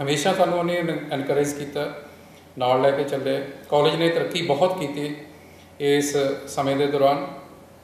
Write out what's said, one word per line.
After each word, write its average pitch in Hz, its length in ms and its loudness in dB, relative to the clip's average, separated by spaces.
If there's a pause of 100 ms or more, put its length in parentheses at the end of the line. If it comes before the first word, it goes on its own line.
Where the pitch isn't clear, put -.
ਹਮੇਸ਼ਾ 147 320 0
ਸਾਨੂੰ 175 240 2
ਉਹਨੇ 175 180 0
ਐਨ-, 160 360 -4
ਐਨਕਰੇਜ 143 400 0
ਕੀਤਾ, 143 400 -6 (640)
ਨਾਲ 127 220 2
ਲੈ 139 100 6
ਕੇ 143 140 0
ਚੱਲੇ। 135 400 -2 (260)
ਕਾਲਜ 151 240 4
ਨੇ 165 140 2
ਤਰੱਕੀ 165 340 0
ਬਹੁਤ 143 360 2
ਕੀਤੀ 147 380 -6 (640)
ਇਸ 143 360 2 (320)
ਸਮੇਂ 139 280 0
ਦੇ 143 100 2
ਦੌਰਾਨ। 139 400 2 (580)